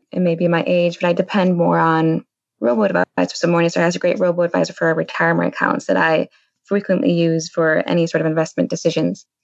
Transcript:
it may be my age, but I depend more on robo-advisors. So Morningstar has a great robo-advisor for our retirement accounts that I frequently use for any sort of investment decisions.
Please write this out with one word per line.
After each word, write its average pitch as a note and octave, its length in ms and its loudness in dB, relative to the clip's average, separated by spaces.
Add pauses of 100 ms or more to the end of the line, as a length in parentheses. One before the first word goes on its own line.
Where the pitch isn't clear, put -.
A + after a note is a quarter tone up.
(120)
it F#3 80 -2
may F3 140 2
be F3 140 0
my E3+ 180 0
age, F3 340 0
but F3+ 80 0
I F3 40 4
depend F#3 440 0
more E3+ 220 2
on D#3+ 460 2 (360)
robo-advisors. G3 800 0
So E3+ 100 0
Morningstar E3+ 320 2
has F3 160 2
a - 20 -6
great F3+ 200 0
robo-advisor F3 540 0
for E3+ 140 -2
our E3 80 2
retirement E3+ 600 -2
accounts - 320 -2
that F#3+ 100 0
I D#3+ 320 0 (360)
frequently F#3+ 480 -2
use E3 360 0
for D#3+ 380 0
any E3+ 200 0
sort D#3+ 160 -2
of E3 40 0
investment D#3+ 440 -2
decisions. F3 560 -2 (180)